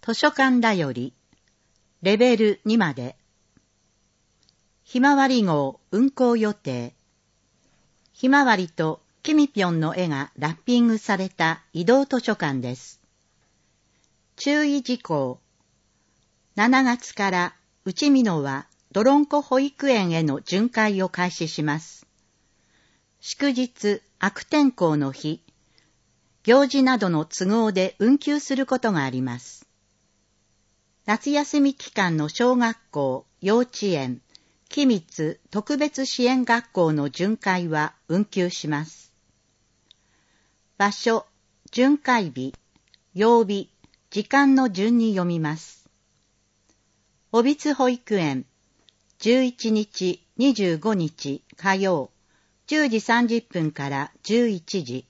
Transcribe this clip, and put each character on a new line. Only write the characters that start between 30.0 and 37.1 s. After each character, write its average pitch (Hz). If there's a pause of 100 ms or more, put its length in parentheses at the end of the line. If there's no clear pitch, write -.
夏 220
休 294
み 277
期 -
間 175
の 151
小 247
学 233 (120)
校、 135 (140)
幼 196
稚 247 (120)
園、 135 (440)
期 285
密 170 (120)
特 214
別 269
支 -
援 254
学 240
校 160
の 143